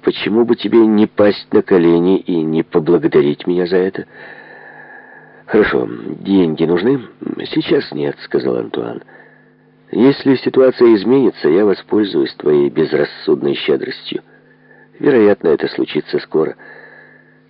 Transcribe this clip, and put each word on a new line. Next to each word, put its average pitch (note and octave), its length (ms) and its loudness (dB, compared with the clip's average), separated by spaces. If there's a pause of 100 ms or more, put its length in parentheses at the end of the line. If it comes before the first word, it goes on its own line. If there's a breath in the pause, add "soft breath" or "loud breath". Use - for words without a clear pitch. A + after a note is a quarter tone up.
Почему A2+ 440 0
бы A#2 100 2
тебе A2 320 2
не G#2+ 180 4
пасть - 480 -2
на G#2 80 4
колени F2 560 2
и E2+ 240 -4
не D#2+ 220 -2
поблагодарить D#2 800 0
меня F2+ 220 -2
за F#2 100 0
это?» F#2+ 280 -2 (1400 loud breath)
«Хорошо, E2+ 420 0 (340)
деньги F2 420 0
нужны?» F#2+ 380 0 (440)
«Сейчас - 460 -2
нет», — - 300 -6
сказал B1+ 360 -4
Антуан. A#1 460 -8 (880 soft breath)
«Если C3+ 440 2
ситуация B2 600 4
изменится, G#2 540 0
я F#2+ 160 2
воспользуюсь F#2 680 -2
твоей C#2+ 340 0
безрассудной C#2+ 880 -2
щедростью. - 640 -6 (760 soft breath)
Вероятно, G#2 520 2
это D2+ 180 0
случится - 520 -6
скоро. - 360 -4 (960 loud breath)